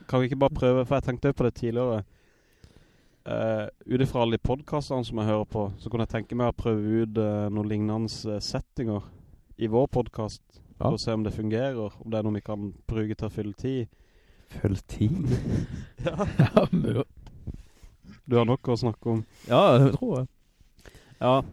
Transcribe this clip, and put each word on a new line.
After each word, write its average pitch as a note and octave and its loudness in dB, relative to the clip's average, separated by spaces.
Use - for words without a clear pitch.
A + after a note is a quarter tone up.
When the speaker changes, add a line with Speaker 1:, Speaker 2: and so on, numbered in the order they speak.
Speaker 1:
Kan B2+ 2
vi B2+ 0
ikke C3+ -4
bare C#3 4
prøve, B2+ 4
for C#3 0
jeg - -4
tenkte C3 0
jo - -6
på B2 2
det A2+ 0
tidligere. A#2 -2
Eh, A2 -2
utifra B2+ 2
alle A2+ 2
de - -2
podcastene C3+ -2
som A#2 -6
jeg G#2+ 2
hører G#2+ 2
på, G#2+ -2
så - -12
kunne A2+ 0
jeg A2 -4
tenke A#2 -4
meg A#2+ 2
å - -10
prøve A2 2
ut, A2 -4
eh, G#2 0
noen G#2 -2
lignende, G#2+ -2
eh, G#2 -4
settinger - -4
i A2+ -2
vår A#2+ 2
podcast, A2 -4
Speaker 2:
Ja. - 2
Speaker 1:
for A2 0
å - -8
se A#2 -4
om A2 0
det G#2+ -2
fungerer, A2 -2
om A2+ -12
det A2 0
er G#2+ 0
noe G#2+ 0
vi G#2 -4
kan G#2 -8
bruke A2 -2
til A2 -6
å G#2 -8
fylle G#2 -6
tid. B2+ -4
Speaker 2:
Fylle - -2
tid? - 0
Speaker 1:
<laughs> - -10
Ja. D#3+ -2
Speaker 2:
<laughs> - 2
Ja, E3 4
men B2 0
jo. B2 0
Speaker 1:
Du B2 2
har A#2 6
nok - 0
å B2 2
snakke A#2 -2
om. A2+ 0
Speaker 2:
Ja, C#3 8
det C3+ 8
tror A3+ -2
jeg. C3 -4
Speaker 1:
Ja, B2+ 4